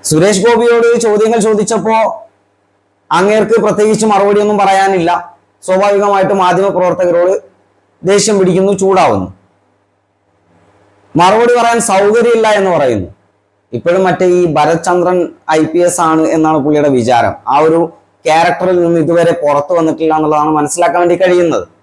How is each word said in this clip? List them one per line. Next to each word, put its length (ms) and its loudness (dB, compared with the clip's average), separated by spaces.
സുരേഷ് 440 0
ഗോപിയോട് 420 2
ചോദ്യങ്ങൾ 400 0
ചോദിച്ചപ്പോ 500 -2
അങ്ങേർക്ക് 460 2
പ്രത്യേകിച്ച് 480 0
മറുപടിയൊന്നും 460 0
പറയാനില്ല. 540 0
സ്വാഭാവികമായിട്ട് 800 0
മാധ്യമപ്രവർത്തകരോട് 920 0
ദേഷ്യം 300 2
പിടിക്കുന്നു, 320 0
ചൂടാവുന്നു, 460 0
മറുപടി 400 2
പറയാൻ 200 0
സൗകര്യമില്ല 580 2
എന്ന് 140 0
പറയുന്നു. 360 -2
ഇപ്പോഴും 340 -2
മറ്റേ 180 -2
ഈ 20 0
ഭരത് 300 0
ചന്ദ്രൻ 300 0
ഐ 40 0
പി 140 -2
എസ് 240 -2
ആണ് 140 0
എന്നാണ് 280 0
പുള്ളിയുടെ 340 0
വിചാരം. 360 0
ആ 20 2
ഒരു 120 2
ക്യാരക്ടറിൽ 580 0
നിന്ന് 220 0
ഇതുവരെ 280 0
പുറത്തു 340 -2
വന്നിട്ടില്ല 400 0
എന്നുള്ളതാണ് 400 0
മനസ്സിലാക്കാൻ 460 -2
വേണ്ടി 180 0
കഴിയുന്നത്. 440 0